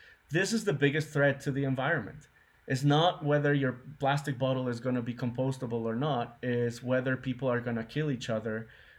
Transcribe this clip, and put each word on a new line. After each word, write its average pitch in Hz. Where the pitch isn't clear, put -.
this 196
is 220
the 202
biggest 147
threat 143
to 151
the 139
environment. 131
It's 131
not 156
whether 147
your 135
plastic 139
bottle 131
is 120
gonna 123
be 120
compostable 123
or 113
not, 123
it's 120
whether 127
people 127
are 120
gonna 117
kill 147
each 120
other, 110